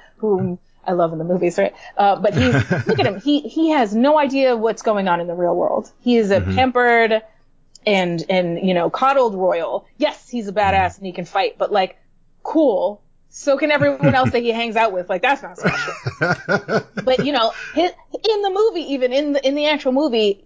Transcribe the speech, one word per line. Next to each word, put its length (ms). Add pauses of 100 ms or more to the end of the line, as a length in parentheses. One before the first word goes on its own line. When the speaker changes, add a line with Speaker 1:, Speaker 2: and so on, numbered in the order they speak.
(160)
Speaker 1:
whom 420 (280)
I 60
love 200
in 60
the 60
movies, 340
right? 160 (240)
Uh, 180
but 160
he's, 220
Speaker 2:
<laughs> 320
Speaker 1:
look 120
at 80
him. 140
He, 200
he 300
has 240
no 240
idea 380
what's 240
going 260
on 140
in 60
the 80
real 200
world. 360 (100)
He 160
is 140
a 100
Speaker 2:
Mm-hmm. 140
Speaker 1:
pampered 680 (640)
and, 440
and, 360
you 60
know, 160
coddled 460
royal. 520 (120)
Yes, 320
he's 180
a 40
badass 200 (200)
Speaker 2:
Mm-hmm. 80
Speaker 1:
and 60
he 60
can 140
fight, 320
but, 120
like, 280 (440)
cool. 600 (260)
So 300
can 120
everyone 440
else 160
that 120
he 80
hangs 260
out 160
with. 180
Like, 120
that's 200
not 160
special. 360 (260)
Speaker 2:
<laughs> 840
Speaker 1:
But, 220
you 60
know, 200 (220)
his, 180 (380)
in 120
the 80
movie, 440
even 180
in 220
the, 120
in 80
the 120
actual 260
movie, 540